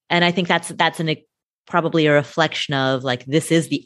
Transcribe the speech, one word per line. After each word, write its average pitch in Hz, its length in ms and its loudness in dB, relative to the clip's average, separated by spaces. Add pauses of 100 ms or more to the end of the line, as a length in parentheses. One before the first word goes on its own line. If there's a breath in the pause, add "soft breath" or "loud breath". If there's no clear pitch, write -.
and 175 160 2
I 175 60 4
think 175 180 -2
that's, 196 200 0
that's 160 320 -2
an, 160 160 -2 (500)
probably 160 400 0
a 147 60 4
reflection 151 640 0
of, 135 300 0
like, 123 220 -4
this 135 240 0
is 165 180 2
the 143 160 -4